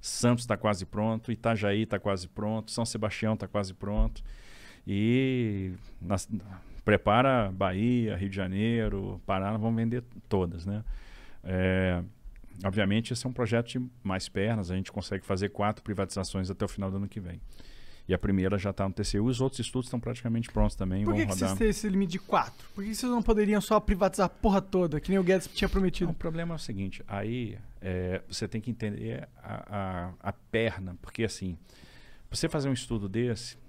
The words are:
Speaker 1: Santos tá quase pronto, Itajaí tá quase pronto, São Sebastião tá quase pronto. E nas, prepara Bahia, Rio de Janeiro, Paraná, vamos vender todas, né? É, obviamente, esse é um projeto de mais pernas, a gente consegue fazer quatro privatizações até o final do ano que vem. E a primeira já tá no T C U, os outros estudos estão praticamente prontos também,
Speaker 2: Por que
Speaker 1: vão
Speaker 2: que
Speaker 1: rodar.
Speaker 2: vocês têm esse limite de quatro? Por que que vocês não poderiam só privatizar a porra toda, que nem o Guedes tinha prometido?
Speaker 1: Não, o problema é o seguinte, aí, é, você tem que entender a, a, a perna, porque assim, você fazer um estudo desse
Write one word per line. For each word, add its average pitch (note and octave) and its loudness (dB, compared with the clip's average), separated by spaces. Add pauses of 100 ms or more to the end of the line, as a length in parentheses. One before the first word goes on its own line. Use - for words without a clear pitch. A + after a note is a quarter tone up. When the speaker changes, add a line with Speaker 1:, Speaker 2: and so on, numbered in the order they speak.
Speaker 1:
Santos - 2
tá G#2 0
quase G2 0
pronto, A2 -2
Itajaí G#2+ 2
tá G#2 -2
quase F#2 -2
pronto, G#2+ -4
São A#2 -2
Sebastião G#2+ -2
tá G2 -6
quase G2 -2
pronto. G#2+ 2 (640)
E A2 2 (280)
nas, F#2 -2 (560)
prepara A2 6
Bahia, G2+ 2
Rio G2 -2
de G2 -6
Janeiro, G2 0
Paraná, G2 0
vamos A2+ 2
vender A#2 0 (240)
todas, F2 0
né? G2+ -4 (580)
É, F#2 2 (640)
obviamente, G2+ 2
esse A#2+ -4
é - -2
um B2+ -4
projeto A#2+ 2
de B2+ -4 (160)
mais F#2+ -2
pernas, G#2 0
a F#2 0
gente F#2+ -4
consegue G2 -6
fazer G2 0
quatro G#2 -2
privatizações F#2+ -2
até G2 -2
o G2 -2
final G2 -4
do G2 -2
ano G2 -4
que - -10
vem. F2+ -10 (680)
E F#2 2
a F2+ 4
primeira G2 4
já G2 0
tá G2 0
no F#2+ -2
T G#2+ -2
C G2+ 0
U, G#2 4
os B2 2
outros C3 0
estudos B2 -2
estão B2 -4
praticamente A#2 -2
prontos G#2 4
também, F#2+ 0
Speaker 2:
Por - 4
que E4 4
Speaker 1:
vão D#4+ 4
Speaker 2:
que F#3+ 0
Speaker 1:
rodar. F#3+ 2
Speaker 2:
vocês - 2
têm A3 6
esse G#3 0
limite F#3+ 2
de F#3 -4
quatro? - -2
Por G3 -8
que A3 -6
que G#3+ -4
vocês B3 -2
não A#3 2
poderiam G#3 6
só G#3+ 6
privatizar F#3+ 4
a - 0
porra G3 4
toda, F3 0
que - -6
nem F#3+ 4
o F#3+ 4
Guedes F3+ 4
tinha - 2
prometido? F3+ 2
Speaker 1:
Não, E3 0
o - 0
problema E3+ -4
é - -6
o - -6
seguinte, G2 -6
aí, G#2+ -4 (240)
é, F#2 -2
você G2+ -4
tem A2+ -4
que B2 -6
entender A2+ -6 (160)
a, F#2+ -6 (100)
a, - -6
a - -4
perna, G2+ -2
porque - -4
assim, F#2 -4 (760)
você - -2
fazer C#3+ 0
um C3 2
estudo G#2+ -4
desse A2+ -2 (120)